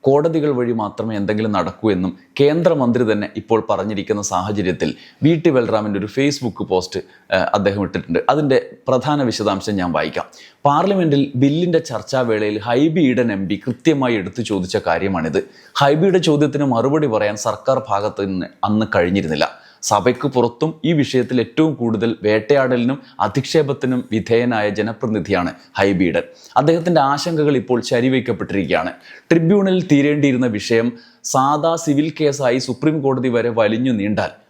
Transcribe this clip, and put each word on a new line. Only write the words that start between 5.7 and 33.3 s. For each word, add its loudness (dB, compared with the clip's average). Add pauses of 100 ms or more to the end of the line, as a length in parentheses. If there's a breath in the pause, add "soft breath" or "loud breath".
ഒരു -6
Facebook -2 (120)
പോസ്റ്റ്, -2 (360 soft breath)
ആ, 2 (200)
അദ്ദേഹം 0
ഇട്ടിട്ടുണ്ട്. -4 (140)
അതിൻ്റെ 2 (300)
പ്രധാന 0
വിശദാംശം -4
ഞാൻ -2
വായിക്കാം. -4 (380 loud breath)
പാർലമെന്റിൽ 2 (200)
ബില്ലിൻ്റെ 2
ചർച്ചാവേളയിൽ -2
ഹൈബി 2 (100)
ഈഡൻ 2
എം -6
പി -2
കൃത്യമായി 0
എടുത്തു -8
ചോദിച്ച -2 (100)
കാര്യമാണിത്. -2 (400 loud breath)
ഹൈബിയുടെ 4
ചോദ്യത്തിന് 0
മറുപടി 0
പറയാൻ -2 (100)
സർക്കാർ -2 (100)
ഭാഗത്ത് -4
നിന്ന് -6 (200)
അന്ന് 0
കഴിഞ്ഞിരുന്നില്ല. 0 (420 loud breath)
സഭയ്ക്ക് 2
പുറത്തും 0 (180)
ഈ 2
വിഷയത്തിൽ 0
ഏറ്റവും 0
കൂടുതൽ 0 (160)
വേട്ടയാടലിനും 2 (280 loud breath)
അധിക്ഷേപത്തിനും -2 (100)
വിധേയനായ 0 (100)
ജനപ്രതിനിധിയാണ് -2 (260 loud breath)
ഹൈബി 4
ഈഡൻ. -2 (320 loud breath)
അദ്ദേഹത്തിൻ്റെ 4 (120)
ആശങ്കകൾ 0
ഇപ്പോൾ 0 (100)
ശരിവയ്ക്കപ്പെട്ടിരിക്കുകയാണ്. 0 (380 loud breath)
ട്രിബ്യൂണലിൽ 4
തീരേണ്ടിയിരുന്ന 4
വിഷയം 2 (420 loud breath)
സാദാ 2 (120)
സിവിൽ 2 (120)
കേസായി 2
സുപ്രീം 0
കോടതി 0